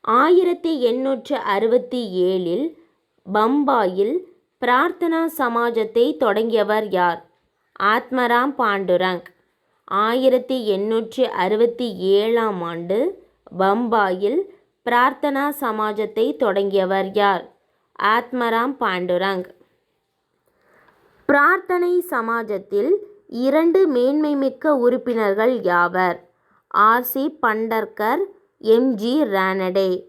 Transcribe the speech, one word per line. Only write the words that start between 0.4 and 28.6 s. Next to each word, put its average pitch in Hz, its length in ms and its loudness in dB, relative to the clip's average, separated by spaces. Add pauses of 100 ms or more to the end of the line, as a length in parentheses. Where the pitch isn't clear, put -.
எண்ணூற்று 254 560 -2 (180)
அறுபத்தி 247 460 0 (240)
ஏழில் 185 420 -2 (600)
பம்பாயில் 220 920 0 (460)
பிரார்த்தனா 320 600 0 (160)
சமாஜத்தை 233 680 0 (100)
தொடங்கியவர் 214 720 0
யார்? 175 320 0 (720)
ஆத்மராம் 240 680 0
பாண்டுரங். 185 640 0 (800)
ஆயிரத்தி 254 640 0
எண்ணூற்று 220 640 -2
அறுபத்தி 233 580 0 (240)
ஏழாம் 220 500 0
ஆண்டு 170 360 -4 (600)
பம்பாயில் 208 840 0 (460)
பிரார்த்தனா 269 600 0 (140)
சமாஜத்தை 214 680 -2 (100)
தொடங்கியவர் 190 760 0
யார்? 202 320 0 (600)
ஆத்மராம் 233 760 0
பாண்டுரங். 180 640 -2 (1900)
பிரார்த்தனை 349 640 2 (180)
சமாஜத்தில் 226 840 -2 (340)
இரண்டு 311 600 2
மேன்மைமிக்க 277 760 0 (140)
உறுப்பினர்கள் 226 840 2
யாவர்? 175 580 2 (500)
ஆர் 226 440 4
சி 269 120 -2 (180)
பண்டர்கர், 220 800 -2 (360)
எம் 226 360 4